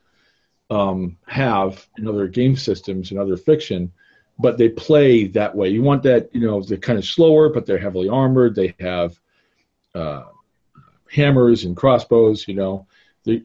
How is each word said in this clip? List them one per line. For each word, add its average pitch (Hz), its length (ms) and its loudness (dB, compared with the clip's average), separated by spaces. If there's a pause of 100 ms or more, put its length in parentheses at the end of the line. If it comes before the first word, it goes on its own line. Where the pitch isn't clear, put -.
(720)
um, 92 460 -4 (100)
have 98 600 -4 (120)
in 107 80 -8
other 104 200 -4
game 123 280 0
systems 95 560 -6
and 98 80 -6
other 95 180 -4
fiction, 92 540 -2 (480)
but 120 180 0
they 117 120 4
play 127 580 2
that 104 280 -4
way. 98 140 -2
You 110 140 0
want 139 200 2
that, 127 300 0
you 120 80 -4
know, 107 200 -2
they're 98 180 -6
kind 120 180 -2
of 95 80 -6
slower, 156 440 4
but 117 180 -6
they're 95 100 0
heavily 92 320 -4
armored. 127 460 2
They 92 240 -2
have, 87 400 -6 (760)
uh, 76 300 -10 (880)
hammers 127 520 4
and 87 140 -6
crossbows, 117 680 2
you 98 80 -10
know. 95 320 -6 (360)
They, 113 220 -2